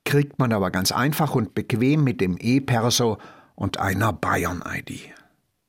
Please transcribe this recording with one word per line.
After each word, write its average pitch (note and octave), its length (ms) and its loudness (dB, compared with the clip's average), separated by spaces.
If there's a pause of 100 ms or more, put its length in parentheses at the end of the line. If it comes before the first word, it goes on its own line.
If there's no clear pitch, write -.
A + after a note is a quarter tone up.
kriegt C#3+ 340 2
man A#2+ 140 2
aber F#2+ 180 2
ganz F#2 220 0
einfach C#3+ 420 0
und A#2 200 -2
bequem C3 500 2
mit - 160 0
dem F2+ 180 0
E-Perso A#2+ 800 2 (380)
und - 240 -4
einer G2 340 0
Bayern-I F2 680 -4
D. - 180 -16 (680)